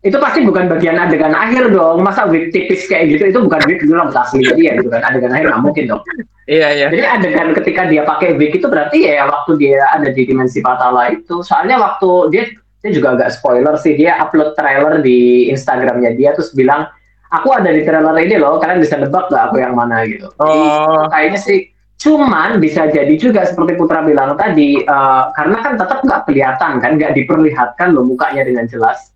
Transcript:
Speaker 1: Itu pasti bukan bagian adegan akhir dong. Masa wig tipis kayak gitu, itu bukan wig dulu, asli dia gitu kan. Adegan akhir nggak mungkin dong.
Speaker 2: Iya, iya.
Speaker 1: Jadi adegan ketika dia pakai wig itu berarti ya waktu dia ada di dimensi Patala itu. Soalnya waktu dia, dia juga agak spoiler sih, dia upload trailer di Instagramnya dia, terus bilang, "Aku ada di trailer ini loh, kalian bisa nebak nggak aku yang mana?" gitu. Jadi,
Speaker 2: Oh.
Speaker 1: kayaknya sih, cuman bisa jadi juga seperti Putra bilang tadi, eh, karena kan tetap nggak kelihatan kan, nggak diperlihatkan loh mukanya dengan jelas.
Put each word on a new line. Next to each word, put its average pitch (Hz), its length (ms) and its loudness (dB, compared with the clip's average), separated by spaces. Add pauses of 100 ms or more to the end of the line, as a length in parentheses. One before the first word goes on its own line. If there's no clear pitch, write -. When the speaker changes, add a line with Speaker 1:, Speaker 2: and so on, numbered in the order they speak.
Speaker 1:
Itu 381 160 0
pasti - 240 0
bukan 185 240 2
bagian 165 320 0
adegan 160 400 0
akhir 233 320 0
dong. 170 320 2
Masa 196 240 0
wig 165 240 0
tipis 185 400 -4
kayak 160 240 2
gitu, 190 160 2
itu 190 80 2
bukan 185 260 2
wig 170 160 0
dulu, 160 300 2
asli 131 320 -2 (160)
dia 156 160 2
gitu 120 160 -2
kan. 117 160 -2
Adegan 123 240 -2
akhir 135 240 -2
nggak 113 80 -2
mungkin 147 260 -2
dong. 107 140 -6 (480)
Speaker 2:
Iya, 156 220 2
iya. 143 180 0
Speaker 1:
Jadi 247 160 0
adegan 165 480 0
ketika 185 320 -2
dia 156 160 2
pakai 160 320 0
wig 151 240 0
itu 185 80 0
berarti 151 400 0
ya 147 240 0
waktu 156 320 -2
dia 139 260 4
ada 143 220 0
di 127 160 -2
dimensi 131 320 -2
Patala 127 560 0
itu. 175 320 -8
Soalnya 214 320 0
waktu 196 320 0 (180)
dia, 196 160 0 (380)
dia 139 100 -6
juga 131 220 0
agak 123 180 0
spoiler 139 460 0
sih, 151 160 0
dia 170 240 2
upload 151 400 0
trailer 143 480 0
di 123 420 4
Instagramnya 123 680 -2
dia, 143 160 2
terus 156 160 -4
bilang, 139 400 0 (400)
"Aku 247 240 0
ada 196 160 0
di 156 160 2
trailer 156 320 2
ini 180 240 2
loh, 147 160 2
kalian 170 240 0
bisa 151 160 0
nebak 143 320 -2
nggak 120 240 0
aku 127 80 0
yang 123 160 -2
mana?" 117 260 0
gitu. 107 300 -10
Jadi, 156 320 0
Speaker 2:
Oh. 156 420 0
Speaker 1:
kayaknya 156 320 -2
sih, 196 300 -2 (260)
cuman 233 640 0
bisa 156 320 0
jadi 151 240 2
juga 208 320 2
seperti 160 320 -2
Putra 160 240 0
bilang 143 320 0
tadi, 143 480 0
eh, 135 500 2
karena 165 300 -2
kan 262 160 -4
tetap 254 240 -4
nggak 214 240 -2
kelihatan 135 560 0
kan, 151 160 0
nggak 156 160 0
diperlihatkan 156 800 0
loh 131 80 2
mukanya 131 400 -2
dengan 123 240 -2
jelas. 117 500 -4